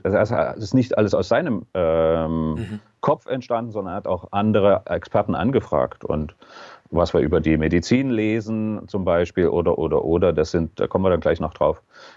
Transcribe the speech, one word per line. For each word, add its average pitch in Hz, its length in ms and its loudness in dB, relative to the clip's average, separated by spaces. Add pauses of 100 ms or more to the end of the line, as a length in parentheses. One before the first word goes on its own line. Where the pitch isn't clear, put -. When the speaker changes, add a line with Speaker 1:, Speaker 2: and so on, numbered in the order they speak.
Speaker 1:
es, 101 300 0
es - 320 -2
ist - 100 -4
nicht 127 240 2
alles 104 160 2
aus 98 140 0
seinem, 127 440 0
ähm, 80 800 0
Speaker 2:
Mhm. 104 260 -8 (200)
Speaker 1:
Kopf - 260 -2
entstanden, 120 440 -4
sondern 98 240 -6
er - 40 -6
hat 98 100 -10
auch 90 240 -4
andere 101 540 4
Experten 87 500 -2
angefragt. 82 680 -2
Und 76 300 -4 (560)
was 85 240 0
wir 82 60 4
über 76 200 2
die 80 160 2
Medizin 87 540 0
lesen 110 800 -2
zum 95 160 -4
Beispiel 87 420 2
oder, 85 320 2
oder, 78 260 0
oder, 87 280 2
das 78 180 0
sind, 82 300 -2
da - 80 0
kommen 95 160 -2
wir 95 60 2
dann 85 100 2
gleich 82 180 0
noch 78 160 -6
drauf, 76 280 0 (340)